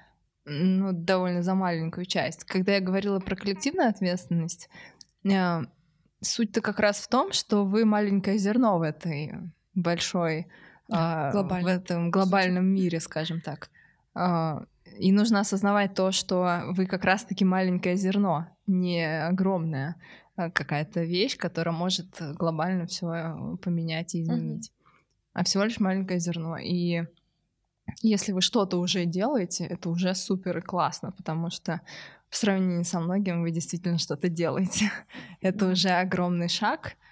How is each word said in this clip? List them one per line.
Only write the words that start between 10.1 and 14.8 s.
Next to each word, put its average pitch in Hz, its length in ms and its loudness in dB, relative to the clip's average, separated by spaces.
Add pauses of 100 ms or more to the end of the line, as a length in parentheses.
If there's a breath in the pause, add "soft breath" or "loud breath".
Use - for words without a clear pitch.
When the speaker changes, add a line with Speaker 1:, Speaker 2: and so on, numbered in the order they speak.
Speaker 1:
а, 165 400 0
Speaker 2:
Глобальной 185 320 -2
Speaker 1:
в 180 140 2
этом 175 280 -4
Speaker 2:
сути. 170 60 -2
Speaker 1:
глобальном 185 560 2
мире, 185 320 2
скажем 160 420 -4
так. - 280 -10 (440 soft breath)
А, 165 520 0 (340)